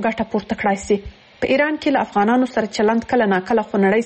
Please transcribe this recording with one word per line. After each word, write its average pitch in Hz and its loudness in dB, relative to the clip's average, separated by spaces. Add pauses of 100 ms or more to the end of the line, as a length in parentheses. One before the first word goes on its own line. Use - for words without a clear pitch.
ګټه 220 -2
پورته - -4
کړای 196 0
سي. 202 2 (420)
په - 0
ایران 294 2
کې 302 -2
له 220 0
افغانانو 240 2
سره 214 -2
چلند 226 2 (100)
کله 233 2
ناکله 208 0
خونړی 202 2